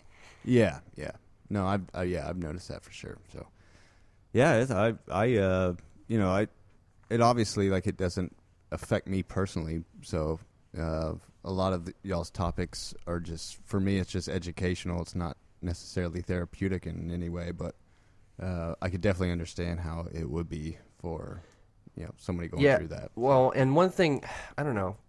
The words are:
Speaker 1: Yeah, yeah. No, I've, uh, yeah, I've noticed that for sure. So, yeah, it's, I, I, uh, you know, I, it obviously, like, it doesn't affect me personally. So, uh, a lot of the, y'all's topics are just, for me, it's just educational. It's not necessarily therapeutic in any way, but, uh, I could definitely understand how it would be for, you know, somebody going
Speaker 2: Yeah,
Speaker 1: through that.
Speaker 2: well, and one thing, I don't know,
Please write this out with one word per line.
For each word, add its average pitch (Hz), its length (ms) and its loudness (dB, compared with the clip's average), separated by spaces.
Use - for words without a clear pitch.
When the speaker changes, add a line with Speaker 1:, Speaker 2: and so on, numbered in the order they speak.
Speaker 1:
Yeah, 113 340 6
yeah. - 180 -8
No, 101 160 0
I've, 98 160 0
uh, 90 100 -4
yeah, 85 260 -2
I've 90 100 -6
noticed 82 300 -6
that - 160 -12
for - 80 -20
sure. - 260 -14
So, - 160 -14
yeah, 127 260 6
it's, 131 120 2
I, 110 240 4
I, 113 280 2
uh, 92 360 4
you 113 140 0
know, 95 100 4
I, 101 160 4
it 117 100 2
obviously, 113 480 4
like, 95 200 2
it 87 80 -2
doesn't 92 380 -2
affect - 360 -2
me 95 160 0
personally. 82 640 -4
So, 80 400 -2
uh, 80 340 -2
a 92 80 -8
lot 95 220 2
of 85 100 -4
the, 90 80 -8
y'all's 87 280 -4
topics - 640 -4
are 85 140 -2
just, 82 460 -10
for 104 120 -2
me, 98 200 2
it's 90 120 -2
just 90 200 -4
educational. 87 720 -2
It's - 120 -10
not 85 220 -4
necessarily 87 600 -4
therapeutic 90 640 -2
in 82 240 -6
any 87 180 -4
way, 85 220 -4
but, 87 240 -6
uh, 85 380 -2
I 92 80 -2
could 90 140 -2
definitely 92 300 2
understand 85 480 -4
how 82 300 -6
it 80 180 -4
would 82 200 -2
be 80 300 -8
for, 85 420 -8
you 85 100 -10
know, - 120 -12
somebody 87 320 -6
going 107 140 -2
Speaker 2:
Yeah, 139 160 8
Speaker 1:
through 82 100 -4
that. - 260 -10
Speaker 2:
well, 131 400 6
and 135 220 4
one 180 140 6
thing, 160 340 2
I 139 60 -2
don't 143 120 0
know, 98 220 -2